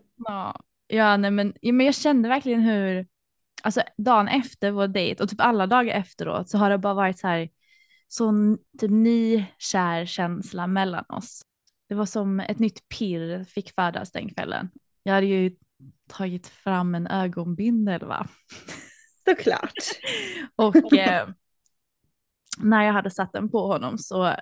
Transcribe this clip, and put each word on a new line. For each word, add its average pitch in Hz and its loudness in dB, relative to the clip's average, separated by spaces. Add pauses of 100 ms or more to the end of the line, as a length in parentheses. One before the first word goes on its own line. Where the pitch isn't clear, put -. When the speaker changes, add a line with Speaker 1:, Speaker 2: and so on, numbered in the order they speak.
(160)
Speaker 1:
Ja, 202 -8 (260)
ja, 214 4
nej, 202 2
men, 202 0
ja, 240 0
men 254 4
jag 277 4
kände 254 2
verkligen 247 0
hur, 196 2 (560)
alltså - 0 (160)
dagen 214 4
efter 233 -2
vår 196 0
dejt 190 -2
och 202 0
typ 208 -6
alla 196 2
dagar 240 2
efteråt 180 -6
så 208 0
har 202 4
det 202 4
bara 196 -2
varit 190 0
så 196 -4
här, 165 -2 (580)
sån 214 2 (220)
typ 202 0
ny 226 4 (120)
kär 175 -2
känsla 175 -4
mellan 190 -2
oss. - -12 (480)
Det 202 -4
var 208 0
som 196 -2
ett 214 -6
nytt - -2
pirr 175 -6
fick - -10
födas 175 -2
den - -10
kvällen. - -6 (340)
Jag 196 0
hade 196 4
ju 185 2 (580)
tagit 180 -8
fram 180 -2
en 170 -4
ögonbindel, 185 -2
va? - -6 (1000)
Speaker 2:
Såklart. - 0 (420)
Speaker 1:
<laughs> 370 -10
Och, 220 6
eh, 185 2 (1300)
när 214 4
jag 208 2
hade 196 -2
satt 185 -6
den 214 -6
på 196 -2
honom 196 -2
så 185 -4 (160)